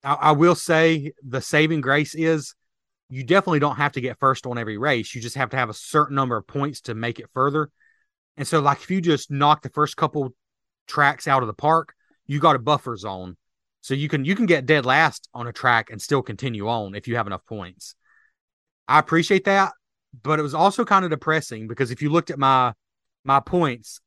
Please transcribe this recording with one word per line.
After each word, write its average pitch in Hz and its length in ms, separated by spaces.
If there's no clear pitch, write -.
I, 139 120
I 147 180
will 160 220
say 160 560
the 123 140
saving 156 400
grace 143 340
is 160 400
you 131 160
definitely 175 340
don't 139 180
have 143 160
to 131 80
get 123 180
first 135 260
on 120 120
every 110 200
race. 123 380
You 120 60
just 117 140
have 131 160
to 135 60
have 120 120
a 107 40
certain 143 420
number 127 220
of 101 100
points 139 340
to 120 140
make 117 240
it 113 140
further. 143 360
And 139 100
so, 156 140
like, 143 200
if - 100
you 190 100
just 160 300
knock 147 300
the 127 80
first - 280
couple 143 360
tracks 147 400
out 135 160
of 113 40
the 107 60
park, 156 420
you 143 120
got 151 160
a 131 40
buffer 131 380
zone. 92 400
So - 120
you 139 160
can, 143 140
you 165 120
can 233 100
get 151 200
dead 143 200
last 143 480
on 120 140
a 117 40
track 117 400
and 104 100
still 139 200
continue 110 480
on 104 260
if 104 120
you 117 100
have 110 100
enough 95 180
points. 92 500
I 143 120
appreciate 170 460
that, 196 280
but 151 160
it - 20
was 143 120
also 196 320
kinda 190 240
depressing 147 580
because 117 240
if - 100
you 147 80
looked 165 220
at 143 80
my, 131 340
my 139 160
points 135 640